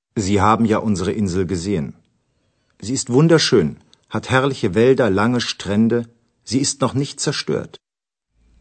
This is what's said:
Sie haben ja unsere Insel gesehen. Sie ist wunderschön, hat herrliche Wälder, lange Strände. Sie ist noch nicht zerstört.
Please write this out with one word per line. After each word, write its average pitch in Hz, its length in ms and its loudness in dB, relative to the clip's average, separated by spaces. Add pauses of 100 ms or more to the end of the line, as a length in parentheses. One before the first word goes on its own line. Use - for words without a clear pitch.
(220)
Sie 98 200 0
haben 107 240 4
ja 107 120 2
unsere 92 340 -2
Insel 95 340 -2
gesehen. 85 480 -4 (880)
Sie 104 120 -8
ist - 160 -6
wunderschön, 131 680 4 (320)
hat - 200 -8
herrliche 131 460 0
Wälder, 123 340 4
lange 110 320 0
Strände. 110 560 -2 (460)
Sie 123 160 -4
ist - 220 -4
noch 117 120 -2
nicht 139 260 -6
zerstört. - 600 -6 (800)